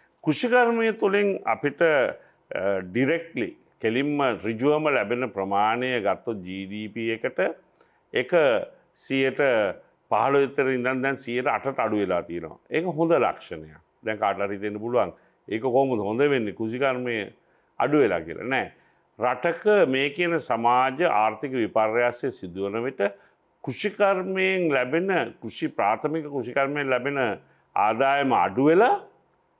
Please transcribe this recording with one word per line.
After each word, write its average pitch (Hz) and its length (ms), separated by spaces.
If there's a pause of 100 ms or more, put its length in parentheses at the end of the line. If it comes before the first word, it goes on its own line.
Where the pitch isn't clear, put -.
(240)
කෘෂිකර්මය 233 680
තුලින් 208 340 (140)
අපිට, 135 400
අ, 147 320 (640)
ඩිරෙක්ට්ලි 120 720 (280)
කෙලින්ම 135 400 (180)
ඍජුවම 127 540
ලැබෙන 120 420
ප්‍රමාණය 104 680
ගත්තොත් 101 420
ජී 95 260
ඩී 107 220
පී 113 240
එකට 123 260 (760)
ඒක 127 200 (600)
සියයට 135 500 (680)
පහළොව 131 300
විතර 135 300
ඉඳන් 127 320
දැන් 135 140
සියයට 120 300
අටට 135 320
අඩු 110 200
වෙලා 92 240
තියෙනවා. 85 340 (100)
ඒක 160 200
හොඳ 165 260
ලක්ෂණයක්. 82 640 (220)
දැන් 110 200
කාටට 101 280
හරි 101 100
හිතෙන්න 104 240
පුළුවන් 110 320 (360)
ඒක 113 140
කොහොමද 127 380
හොඳ 107 200
වෙන්නේ 127 340
කෘෂිකර්මය 123 640 (600)
අඩු 143 220
වෙලා 95 200
කියලා. 82 280
නෑ. 120 240 (460)
රටක 127 460 (220)
මේ 135 240
කියන 170 280
සමාජ 127 680
ආර්ථික 110 480
විපර්යාසය 117 800
සිදුවන 98 520
විට 135 220 (600)
කෘෂිකර්මයෙන් 190 1040
ලැබෙන, 143 400 (300)
කෘෂි, 127 300
ප්‍රාථමික 117 580
කෘෂිකර්මයෙන් 139 640
ලැබෙන 131 260 (600)
ආදායම 127 560
අඩු 98 340
වෙලා, 233 340 (600)